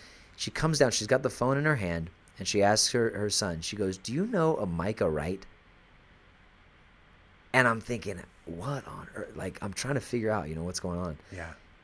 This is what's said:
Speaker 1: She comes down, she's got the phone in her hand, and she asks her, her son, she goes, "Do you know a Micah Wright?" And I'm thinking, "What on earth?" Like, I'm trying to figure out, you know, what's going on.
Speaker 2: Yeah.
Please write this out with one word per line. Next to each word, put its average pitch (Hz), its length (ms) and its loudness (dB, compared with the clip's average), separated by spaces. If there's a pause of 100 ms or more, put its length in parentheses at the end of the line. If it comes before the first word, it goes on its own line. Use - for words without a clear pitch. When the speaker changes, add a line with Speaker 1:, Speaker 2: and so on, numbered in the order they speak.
(380)
Speaker 1:
She - 140 -6
comes 156 280 2
down, 127 120 6
she's 107 160 -2
got - 160 4
the 123 60 2
phone 135 280 0
in 147 80 0
her 151 120 4
hand, 85 340 -2 (280)
and 95 80 -8
she 101 160 2
asks 107 300 6
her, 117 240 4
her 104 120 0
son, 87 320 0
she - 140 -6
goes, 95 220 0
"Do - 160 -8
you 175 140 0
know 165 300 2
a 104 80 -2
Micah 87 440 0
Wright?" 78 340 -2 (2000)
And 127 140 8
I'm 113 140 2
thinking, 98 400 -6 (240)
"What 101 420 -6
on - 280 -12
earth?" - 200 -10
Like, - 260 -6
I'm 98 120 -6
trying 139 220 -2
to 127 60 0
figure 110 300 0
out, 90 180 0
you 80 60 -6
know, 80 80 -4
what's 90 160 -4
going 87 200 -4
on. 82 180 -4 (140)
Speaker 2:
Yeah. 82 200 -10 (320)